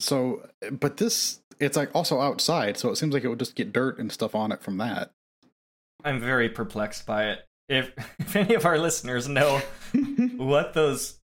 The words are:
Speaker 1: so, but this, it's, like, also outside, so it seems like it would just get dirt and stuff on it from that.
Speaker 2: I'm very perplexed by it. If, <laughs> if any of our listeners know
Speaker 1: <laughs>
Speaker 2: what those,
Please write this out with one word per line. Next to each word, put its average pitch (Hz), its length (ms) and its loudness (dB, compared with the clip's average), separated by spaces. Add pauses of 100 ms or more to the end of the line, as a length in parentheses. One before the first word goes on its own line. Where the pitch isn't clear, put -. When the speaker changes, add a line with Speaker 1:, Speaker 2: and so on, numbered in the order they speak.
Speaker 1:
so, 127 480 -2 (220)
but 139 260 -2
this, - 440 -2 (180)
it's, 143 180 0
like, 143 180 0
also 156 260 2
outside, 139 580 0
so 165 120 0
it 151 60 -2
seems 151 160 0
like 131 120 0
it 127 40 0
would 117 100 -2
just 123 160 -4
get 104 180 -4
dirt 127 260 0
and 110 120 -4
stuff - 240 -4
on 107 180 0
it - 100 -8
from 95 160 -6
that. 104 340 -4 (920)
Speaker 2:
I'm 135 160 0
very 120 280 2
perplexed 107 560 -4
by 107 260 0
it. - 160 -6 (220)
If, 131 240 0 (140)
<laughs> - 120 -20
if - 180 -6
any 208 180 4
of 180 100 2
our 170 140 6
listeners 131 500 -2
know 139 320 4 (320)
Speaker 1:
<laughs> - 0 - (440)
Speaker 2:
what 143 360 2
those, 147 580 0